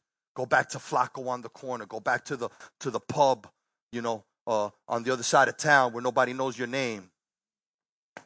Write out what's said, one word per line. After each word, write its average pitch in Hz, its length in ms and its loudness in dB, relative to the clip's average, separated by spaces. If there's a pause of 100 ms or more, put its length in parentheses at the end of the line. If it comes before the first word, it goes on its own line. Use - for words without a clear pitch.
(400)
Go 127 60 -2
back 131 240 2
to - 80 -6
Flaco 127 500 -2
on 123 140 -4
the 113 80 -14
corner. 123 360 -10
Go 110 140 -10
back 123 260 -2
to 143 120 -6
the, 117 100 -4 (320)
to 143 100 -6
the 110 120 -4
pub, 135 440 2 (460)
you 117 100 -8
know, 113 220 -4 (240)
uh, 104 220 0 (180)
on 117 160 -2
the 127 80 0
other 123 120 -2
side 135 260 6
of - 80 -8
town 135 340 4
where 117 100 -8
nobody 123 300 2
knows 131 260 -4
your 123 100 -6
name. 117 420 -4 (1160)